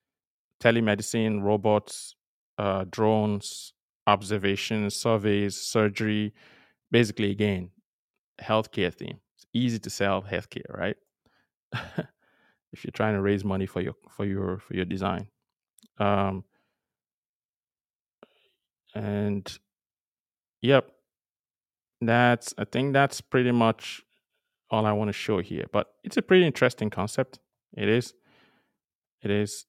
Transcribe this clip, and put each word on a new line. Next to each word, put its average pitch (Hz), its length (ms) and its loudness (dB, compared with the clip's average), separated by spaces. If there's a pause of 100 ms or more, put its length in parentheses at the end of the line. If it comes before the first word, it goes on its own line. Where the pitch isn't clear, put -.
(640)
telemedicine, 110 800 2
robots, 104 760 0 (420)
uh, 98 320 0
drones, 107 840 0 (340)
observation, 101 840 0
surveys, 101 640 -2
surgery. 107 800 -2 (560)
Basically, 107 400 2
again, 98 400 -2 (720)
healthcare 107 520 -2
theme. - 280 -14 (160)
It's - 160 -20
easy 120 260 0
to - 120 -12
sell 98 320 -2
healthcare, - 540 -8
right? 95 200 -4 (760)
<laughs> - 360 -10 (640)
If - 120 -18
you're - 60 -10
trying 107 240 0
to 98 60 0
raise 98 240 2
money 95 220 -2
for 92 140 -6
your, 90 140 -6 (160)
for - 140 -8
your, 98 340 -4
for - 160 -12
your 92 100 0
design. 95 440 -4 (720)
Um, 98 420 0 (2500)
and 202 640 -4 (1040)
yep, 131 300 4 (1080)
that's, 120 580 4
I 107 60 -4
think 135 280 -2
that's 139 280 2
pretty 127 300 2
much 117 520 2 (680)
all 110 160 2
I 107 60 4
wanna 104 200 0
show - 280 -2
here. - 320 -6
But - 160 0 (160)
it's - 120 -10
a 247 60 2
pretty 185 240 6
interesting 123 440 0
concept. - 480 -4 (380)
It 104 120 -2
is. 117 260 2 (1080)
It 101 80 -2
is. 104 380 -2